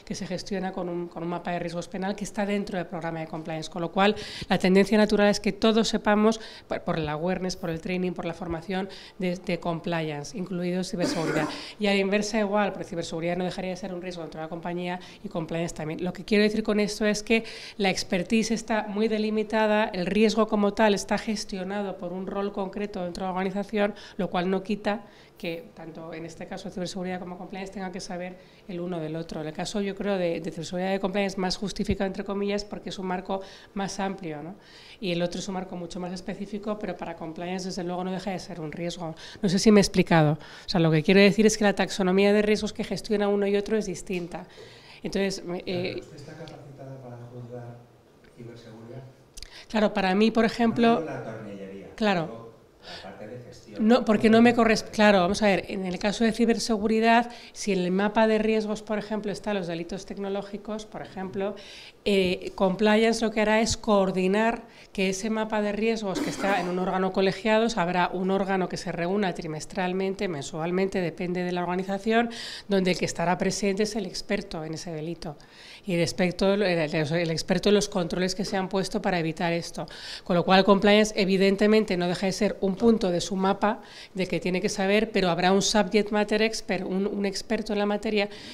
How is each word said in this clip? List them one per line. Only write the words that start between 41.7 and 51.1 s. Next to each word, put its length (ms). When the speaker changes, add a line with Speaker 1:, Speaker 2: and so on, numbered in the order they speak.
Speaker 1:
taxonomía 560
de 100
riesgos 300
que 140
gestiona 420
uno 180
y 120
otro 180
es 100
distinta. 600
Entonces, 420
me, 220
eh, 340
Speaker 2:
¿Usted 160
está 180
capacitada 680
para 160
juzgar 460
ciberseguridad? 680
Speaker 1:
Claro, 260
para 220
mí, 160
por 140
ejemplo, 420
Speaker 2:
No 140
digo 100